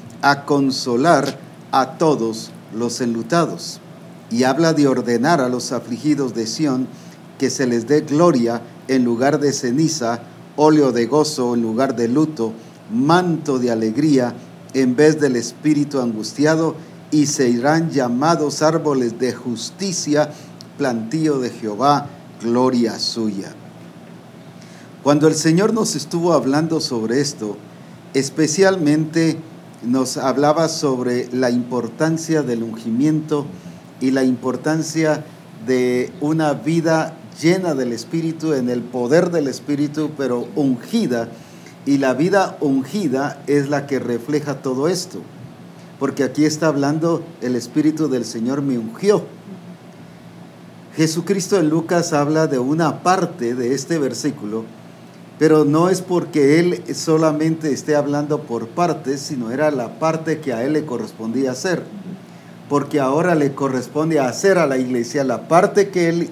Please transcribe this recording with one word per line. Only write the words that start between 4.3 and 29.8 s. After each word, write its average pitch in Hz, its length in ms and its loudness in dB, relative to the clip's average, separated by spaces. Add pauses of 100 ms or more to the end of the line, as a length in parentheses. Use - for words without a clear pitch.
Y 120 140 2
habla 160 280 4
de 147 160 4
ordenar 123 540 2
a 127 80 0
los 123 220 -4
afligidos 123 640 -2
de 113 120 -2
Sión 131 420 -2 (500)
que 131 120 0
se 131 160 -2
les 117 200 0
dé 147 160 4
gloria 131 600 2 (260)
en 131 160 4
lugar 131 360 2
de 143 120 2
ceniza, 123 680 0 (360)
óleo 147 360 6
de 117 140 2
gozo 131 480 0
en 120 80 2
lugar 117 340 0
de 117 120 0
luto, 127 440 0 (400)
manto 151 640 2
de 120 120 0
alegría 120 640 2 (380)
en 127 240 2
vez 151 240 6
del 131 160 2
espíritu 143 640 0
angustiado, 143 720 0 (360)
y 147 160 4
se 135 220 2
irán 147 420 2
llamados 139 720 0
árboles 147 560 0
de 123 140 0
justicia, 147 1000 -4 (480)
plantío 135 600 0
de 123 120 -2
Jehová, 123 560 0 (360)
gloria 120 560 2
suya. 104 540 -4 (1500)
Cuando 147 260 4
el 147 60 4
Señor 185 380 4
nos 220 220 0
estuvo 170 380 0
hablando 147 480 2
sobre 117 400 -2
esto, 107 360 -6 (580)
especialmente 156 1200 2 (460)